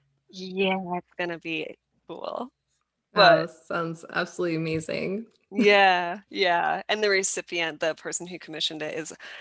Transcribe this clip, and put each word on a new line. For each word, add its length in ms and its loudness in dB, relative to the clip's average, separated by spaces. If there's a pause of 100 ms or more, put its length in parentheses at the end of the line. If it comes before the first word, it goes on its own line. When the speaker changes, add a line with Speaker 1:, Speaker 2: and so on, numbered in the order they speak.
(300)
Speaker 1:
yeah, 480 -2 (180)
it's 220 -10
gonna 220 -6
be 380 -8 (300)
cool. 440 -8 (640)
Speaker 2:
Wow, 320 8
Speaker 1:
But 60 -12 (140)
Speaker 2:
sounds 480 -6
absolutely 440 -2
amazing. 760 -4
<laughs> 40 -20 (140)
Speaker 1:
Yeah, 680 4 (100)
yeah. 600 0
And 120 0
the 80 2
recipient, 720 0
the 160 -2
person 320 -8
who 100 -12
commissioned 440 -6
it, 140 -6
is 180 -6 (280)